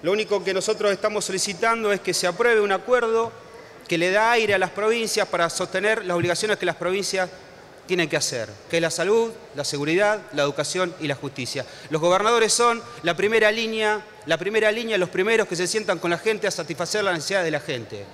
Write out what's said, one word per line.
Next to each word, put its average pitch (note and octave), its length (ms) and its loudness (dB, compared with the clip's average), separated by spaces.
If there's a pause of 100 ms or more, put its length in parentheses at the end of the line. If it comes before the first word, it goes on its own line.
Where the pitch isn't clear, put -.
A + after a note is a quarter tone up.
Lo E3+ 80 0
único G3+ 320 0
que F#3+ 100 -2
nosotros G#3 380 0
estamos G#3 340 -2
solicitando G3+ 640 0
es F#3+ 80 0
que F3+ 140 -4
se F3+ 140 0
apruebe A3 340 4
un G3+ 100 2
acuerdo A3+ 600 2 (560)
que E3+ 100 0
le F3+ 140 2
da A3 200 6
aire A3+ 220 4
a F#3+ 40 4
las F#3 120 2
provincias A3 580 0
para E3+ 220 2
sostener G3 560 -2
las F3+ 100 -2
obligaciones F3 420 0
que - 80 -4
las E3+ 100 0
provincias F#3 540 -2 (580)
tienen F3+ 200 0
que D#3+ 100 -2
hacer, A#2 320 -4 (200)
que E3 80 0
es E3 40 2
la E3 100 0
salud, A3 400 2 (240)
la C#3+ 100 -6
seguridad, F3+ 560 0 (120)
la C#3+ 100 0
educación D#3+ 580 -2
y D#3 60 -4
la C#3 80 -2
justicia. C3 500 -8 (240)
Los D3+ 120 0
gobernadores G#3 520 4
son A#3 280 2 (220)
la E3+ 140 0
primera G#3+ 340 4
línea, A3 500 -2 (240)
la D#3+ 120 0
primera G#3+ 340 2
línea, A3+ 260 -2
los F3+ 120 0
primeros G#3+ 380 2
que F#3 80 -4
se F3+ 120 -2
sientan G#3 320 -2
con E3+ 120 -2
la E3+ 60 0
gente G#3+ 300 -2
a F3+ 40 0
satisfacer E3 520 -4
las F#3 120 2
necesidades F3+ 300 0
de D#3+ 60 0
la D3 80 -2
gente. A2 540 -8